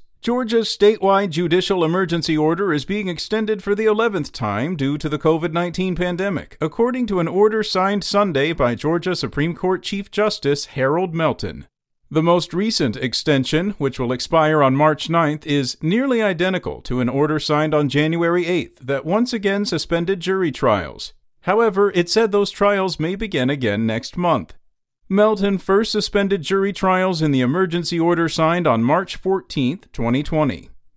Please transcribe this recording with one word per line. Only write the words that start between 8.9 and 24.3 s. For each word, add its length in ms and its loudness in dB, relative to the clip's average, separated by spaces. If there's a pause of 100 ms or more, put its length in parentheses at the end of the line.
Supreme 400 -2
Court 260 -2
Chief 300 -8
Justice 560 0
Harold 480 0
Melton. 500 -2 (440)
The 140 2
most 300 2
recent 420 0
extension, 760 0
which 280 -4
will 140 -2
expire 500 2
on 140 4
March 320 2
ninth, 360 0
is 360 0
nearly 400 2
identical 600 -2
to 180 -2
an 80 0
order 280 2
signed 360 0
on 160 2
January 560 0
eighth 340 -4
that 240 -4
once 300 0
again 320 -2
suspended 560 -2
jury 280 0
trials. 640 -2 (300)
However, 520 2
it 160 0
said 220 2
those 180 2
trials 480 0
may 180 -2
begin 340 -2
again 360 0
next 300 -4
month. 380 0 (560)